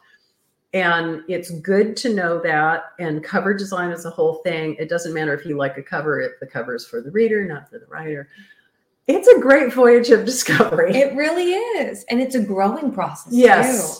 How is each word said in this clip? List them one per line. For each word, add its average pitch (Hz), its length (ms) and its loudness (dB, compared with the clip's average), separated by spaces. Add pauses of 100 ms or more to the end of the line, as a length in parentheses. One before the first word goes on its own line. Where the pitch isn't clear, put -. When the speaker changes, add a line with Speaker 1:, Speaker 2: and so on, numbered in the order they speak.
(760)
Speaker 1:
And 165 520 -2
it's 180 240 -8
good 196 460 0
to 240 180 -2
know 170 260 -2
that. 160 440 0 (120)
And 156 260 -6
cover 196 300 -2
design 185 380 -6
is 170 140 -12
a 170 40 -8
whole 160 320 -2
thing. 160 380 -4
It 160 100 -8
doesn't 170 240 -6
matter 156 220 -4
if 143 100 -14
you 147 100 -6
like 139 220 -4
a 139 60 -14
cover, 147 360 -4
if - 200 -8
the - 80 -14
cover 123 260 -8
is 120 140 -10
for 117 120 -10
the 135 120 -14
reader, 214 340 0
not 143 240 -12
for - 80 -20
the - 80 -20
writer. 151 420 -12 (760)
It's 349 220 4
a 403 120 10
great 269 320 4
voyage 240 380 6
of 202 160 6
discovery. 190 720 2
Speaker 2:
It 269 200 2
really 339 380 -2
is. 381 560 -6
And 233 100 0
it's 262 140 -4
a 254 60 0
growing 208 520 -2
process, 170 420 -8
Speaker 1:
Yes, 214 680 4